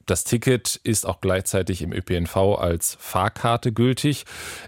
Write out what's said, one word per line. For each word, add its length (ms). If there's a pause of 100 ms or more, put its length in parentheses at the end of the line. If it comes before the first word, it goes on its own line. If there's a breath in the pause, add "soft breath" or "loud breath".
das 180
Ticket 600
ist 220
auch 140
gleichzeitig 640
im 100
Ö 100
P 140
N 120
V 280
als 440
Fahrkarte 720
gültig. 520 (420 loud breath)